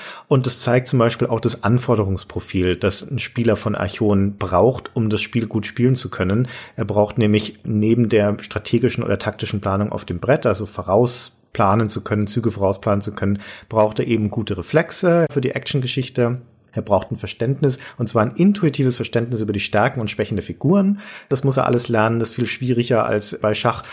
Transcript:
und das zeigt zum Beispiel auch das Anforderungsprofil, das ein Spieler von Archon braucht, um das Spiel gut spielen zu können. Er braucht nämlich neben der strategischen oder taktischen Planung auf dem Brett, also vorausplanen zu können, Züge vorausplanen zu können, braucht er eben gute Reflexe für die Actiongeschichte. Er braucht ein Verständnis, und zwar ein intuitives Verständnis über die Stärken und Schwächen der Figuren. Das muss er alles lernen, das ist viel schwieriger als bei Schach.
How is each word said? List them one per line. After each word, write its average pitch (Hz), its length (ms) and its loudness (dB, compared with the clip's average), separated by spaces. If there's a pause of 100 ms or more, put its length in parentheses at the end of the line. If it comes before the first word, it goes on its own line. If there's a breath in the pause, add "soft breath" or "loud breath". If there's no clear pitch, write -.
(300 loud breath)
und 131 160 4
das - 160 -4
zeigt 127 260 2
zum 131 120 2
Beispiel 117 280 2
auch 113 140 0
das 117 220 -2
Anforderungsprofil, 98 1120 0
das 95 240 0
ein 123 180 -6
Spieler 113 380 0
von 104 180 -2
Archon 101 640 2
braucht, 95 580 2
um 110 140 0
das 107 120 0
Spiel 117 240 -2
gut 107 200 -2
spielen 127 300 2
zu 110 140 -6
können. 104 380 0 (300 loud breath)
Er 107 80 -4
braucht 104 320 2
nämlich 107 480 2
neben 113 420 2
der 104 320 2
strategischen 117 640 -2
oder 101 160 0
taktischen - 400 -4
Planung 101 320 0
auf - 140 -8
dem 87 160 -6
Brett, 123 240 2
also 101 200 0
vorausplanen 107 1200 0
zu - 160 -6
können, 104 220 0
Züge 113 240 -2
vorausplanen 101 500 0
zu 104 120 -8
können, 101 280 0 (260 loud breath)
braucht 107 320 0
er - 80 0
eben 107 220 0
gute 104 280 -4
Reflexe 170 720 0
für 139 120 -2
die 127 100 -2
Actiongeschichte. 127 880 -2 (320)
Er 107 120 -4
braucht - 280 0
ein 107 60 -6
Verständnis, 131 640 -2 (180 loud breath)
und 117 120 -4
zwar 113 120 2
ein 123 140 0
intuitives 156 600 2
Verständnis 117 440 -2
über 107 120 -2
die 101 60 -2
Stärken 113 400 0
und 107 120 -4
Schwächen 110 260 -2
der - 60 -4
Figuren. 196 560 2 (280 loud breath)
Das 135 160 -2
muss 135 140 2
er - 80 2
alles 120 240 0
lernen, 113 300 2
das 113 100 -2
ist - 60 -14
viel 123 100 0
schwieriger 120 640 0
als 107 320 -2
bei 107 160 0
Schach. - 380 -2